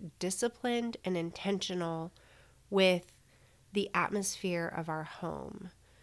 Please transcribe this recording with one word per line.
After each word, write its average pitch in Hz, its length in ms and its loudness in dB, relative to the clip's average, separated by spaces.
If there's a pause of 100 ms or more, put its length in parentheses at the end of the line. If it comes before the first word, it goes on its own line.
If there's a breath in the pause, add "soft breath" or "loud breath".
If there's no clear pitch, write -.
(200)
disciplined 233 840 -2
and 185 100 2
intentional 170 960 -2 (580 soft breath)
with 185 440 6 (580 soft breath)
the 202 220 0
atmosphere 175 840 0
of 165 140 -4
our 156 140 -2
home. 160 680 -8 (340 soft breath)